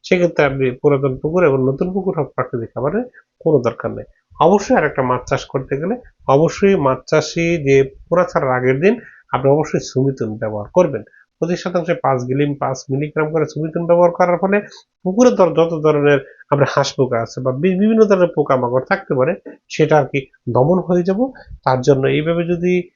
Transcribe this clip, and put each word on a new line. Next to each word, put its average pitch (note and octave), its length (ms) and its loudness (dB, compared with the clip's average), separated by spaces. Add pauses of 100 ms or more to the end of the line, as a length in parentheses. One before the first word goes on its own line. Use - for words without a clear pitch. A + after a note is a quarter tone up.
সেক্ষেত্রে F3 420 2
আপনি C3+ 260 0
পুরাতন C3+ 460 0
পুকুর E3 260 -2
এবং C3+ 300 2
নতুন F3+ 200 -4
পুকুর F#3 260 -4
হোক, C#3 160 -6
প্রাকৃতিক A#2 380 -6
খাবারের D#3+ 300 -4 (360)
কোনো D3+ 200 2
দরকার A2+ 320 -4
নেই। - 140 -12 (340)
অবশ্যই G3+ 360 4
আর E3 100 2
একটা C#3 160 -2
মাছ B2+ 280 -2
চাষ C#3 160 -2
করতে C3+ 320 -6
গেলে F3+ 180 -4 (320)
অবশ্যই E3 480 2
মাছ C3+ 300 0
চাষি E3+ 580 -2
যে C3+ 200 4 (260)
পোনা F3 140 2
ছাড়ার C#3+ 280 -2
আগের B2+ 280 0
দিন A3 200 2 (320)
আপনি C3+ 200 2
অবশ্যই D3 280 0
সুমিতন C3 580 -4
ব্যবহার G#2+ 360 -8
করবেন। C#3+ 300 0 (360)
পঁচিশ E3+ 240 -4
শতাংশে F3 300 -4
পাঁচ C3+ 340 -2
গিলিম C#3+ 280 0
পাঁচ C3 220 -6 (120)
মিলিগ্রাম D3+ 420 -4
করে D#3+ 140 0
সুমিতন D#3+ 400 -6
ব্যবহার F3 260 4
করার F3 260 0
ফলে G3 240 0 (420)
পুকুরে G#3+ 280 2
ধর-, F#3 260 2
যত E3 260 0
ধরনের C#3+ 360 4 (300)
আপনার C#3 200 2
হাঁস - 240 0
পোকা A#2+ 280 0
আছে A#2 200 -10
বা C3 100 -2
বি-, F3+ 280 0
বিভিন্ন A3 260 4
ধরনের F#3+ 300 4
পোকামাকড় C3 540 0
থাকতে F#3+ 240 -4
পারে, C#3 220 0 (340)
সেটা D3+ 280 2
আর C3+ 80 2
কি C3+ 200 -6 (240)
দমন C#3 300 2
হয়ে F3 240 -2
যাব। G#3 280 -2 (320)
তার C3 180 0
জন্য C3+ 260 2
এইভাবে D#3 360 -2
যদি F3 520 -2